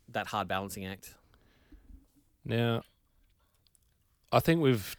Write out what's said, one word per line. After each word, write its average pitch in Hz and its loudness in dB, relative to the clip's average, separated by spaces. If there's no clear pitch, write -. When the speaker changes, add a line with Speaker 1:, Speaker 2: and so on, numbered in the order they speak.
Speaker 1:
that 107 -4
hard 101 -2
balancing 95 -4
act. 98 -12
Speaker 2:
Now, 117 0
I 120 6
think 165 4
we've 120 2